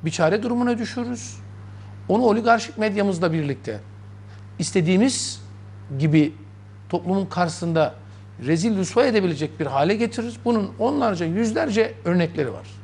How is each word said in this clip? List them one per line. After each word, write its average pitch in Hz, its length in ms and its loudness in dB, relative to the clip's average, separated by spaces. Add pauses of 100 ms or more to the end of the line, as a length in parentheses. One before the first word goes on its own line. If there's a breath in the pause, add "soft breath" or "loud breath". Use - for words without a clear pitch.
bir 165 60 0
çare 180 320 2
durumuna 240 360 2
düşürürüz. 240 580 -6 (720 loud breath)
Onu 214 140 4
oligarşik 226 560 4
medyamızla 196 540 2
birlikte 139 480 -2 (800 loud breath)
istediğimiz 185 840 2 (560)
gibi 151 360 4 (540)
toplumun 180 380 0
karşısında 170 680 0 (480 loud breath)
rezil 170 340 2
rüsva 214 300 2
edebilecek 175 540 0
bir 156 60 -2
hale 143 280 2
getiririz. 226 400 -2 (100)
Bunun 220 340 0
onlarca, 220 480 0
yüzlerce 226 680 0 (100)
örnekleri 170 480 0
var. - 140 -12 (180)